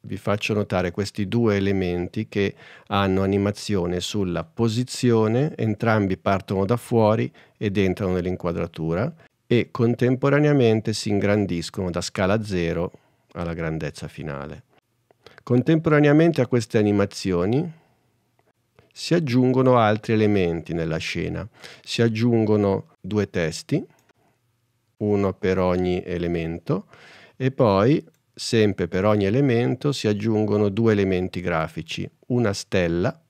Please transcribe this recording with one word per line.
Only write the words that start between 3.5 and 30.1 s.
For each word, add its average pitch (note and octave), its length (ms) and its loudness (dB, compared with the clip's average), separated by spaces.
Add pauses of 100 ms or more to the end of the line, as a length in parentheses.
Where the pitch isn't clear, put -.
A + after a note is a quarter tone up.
sulla F2 420 -4
posizione, A#2 1120 0
entrambi G#2+ 640 0
partono G2 480 -2
da A2 100 0
fuori A2+ 560 0 (240)
ed G#2 220 -4
entrano F#2+ 340 0
nell'inquadratura F2 1040 -4 (320)
e A#2+ 240 0
contemporaneamente B2+ 1200 2
si - 160 -6
ingrandiscono G2 840 -2
da E2+ 120 -4
scala G2+ 420 -2
zero F2 480 -2 (400)
alla E2+ 220 -8
grandezza D#2+ 560 -8
finale. D2 540 -12 (760)
Contemporaneamente D3+ 1000 2
a A#2 60 2
queste A#2+ 300 -2
animazioni G#2 960 0 (1200)
si - 220 -4
aggiungono B2+ 640 4
altri G#2+ 340 2
elementi F#2+ 640 0
nella D#2+ 240 -2
scena. E2+ 500 -6 (340)
Si - 200 -4
aggiungono A2 880 2 (100)
due G2+ 300 -2
testi, F2+ 520 -4 (1160)
uno G2+ 340 0
per F#2 280 0
ogni F2+ 440 0
elemento, E2+ 840 -4 (500)
e C3 140 -2
poi, A#2 540 4 (300)
sempre G2+ 520 0
per F#2 180 0
ogni G#2 200 4
elemento, B2+ 680 0
si C3 160 -4
aggiungono G#2 640 2